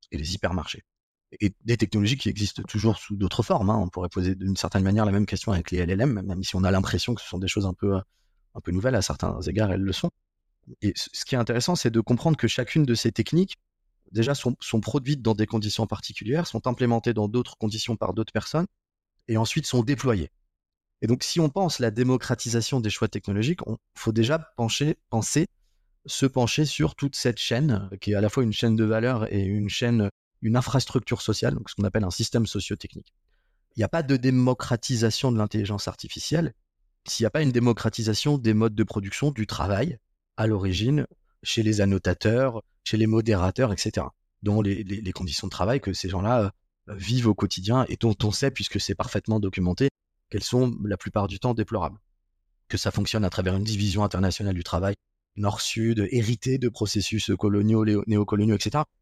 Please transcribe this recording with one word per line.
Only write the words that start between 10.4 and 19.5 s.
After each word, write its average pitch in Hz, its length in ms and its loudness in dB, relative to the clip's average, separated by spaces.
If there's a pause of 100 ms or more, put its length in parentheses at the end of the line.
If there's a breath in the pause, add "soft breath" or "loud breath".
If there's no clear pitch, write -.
Et 104 140 0
ce, - 180 -8
ce - 120 -10
qui - 100 -4
est 123 40 2
intéressant, 120 360 0
c'est 127 160 0
de 113 100 4
comprendre 135 360 2
que - 100 0
chacune 131 380 0
de 120 100 2
ces 113 160 0
techniques, 165 460 0 (560)
déjà, 117 200 2
sont, 123 280 -2
sont - 200 0
produites 135 400 -2
dans 110 140 2
des 104 120 2
conditions 107 420 -2
particulières, 127 580 -4
sont - 220 -4
implémentées 120 460 2
dans 107 120 0
d'autres 120 320 -2
conditions 110 380 -2
par 95 180 -2
d'autres 110 180 -4
personnes, 151 340 -2 (600)
et 113 100 0
ensuite 113 300 0